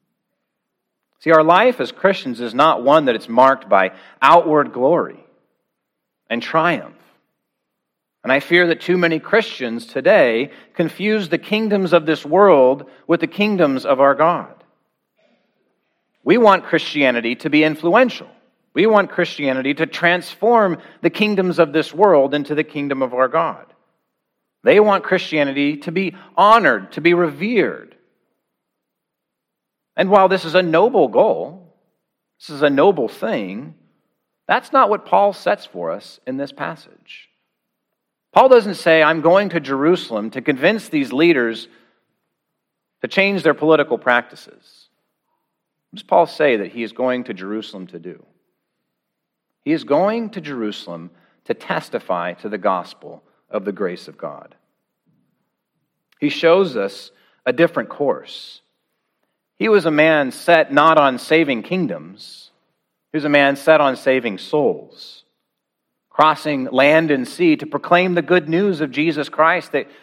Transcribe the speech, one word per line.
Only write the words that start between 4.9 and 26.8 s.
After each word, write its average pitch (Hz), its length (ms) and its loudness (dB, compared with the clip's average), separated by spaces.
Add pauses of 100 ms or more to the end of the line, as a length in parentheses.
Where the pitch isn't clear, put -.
and 117 120 -6
triumph. 160 540 -4 (1300)
And 120 80 -2
I 135 80 2
fear 175 280 2
that 165 120 -2
too 175 180 -2
many 165 220 0
Christians 123 680 -4
today 139 640 2 (240)
confuse 196 520 -2
the 160 120 -2
kingdoms 202 520 -2
of 165 140 2
this 156 200 -4
world 147 640 4 (180)
with 165 120 0
the 165 80 -6
kingdoms 180 580 -2
of 131 140 0
our 139 160 4
God. 151 480 -2 (1600)
We 180 140 2
want 202 260 4
Christianity 123 760 -2
to 156 120 -8
be 151 140 4
influential. 170 640 0 (440)
We 170 120 0
want 208 240 2
Christianity 135 640 -4
to 151 120 -4
transform 180 920 -2 (240)
the 170 80 0
kingdoms 185 500 -2
of 151 140 2
this 151 200 -2
world 147 400 2
into 147 220 -6
the 151 80 -2
kingdom 143 380 -6
of 123 120 -4
our 127 140 0
God. 156 380 -4 (1000)
They 151 160 4
want 208 240 2
Christianity 143 760 -4
to 156 140 -12
be 180 240 -6 (220)
honored, 175 560 4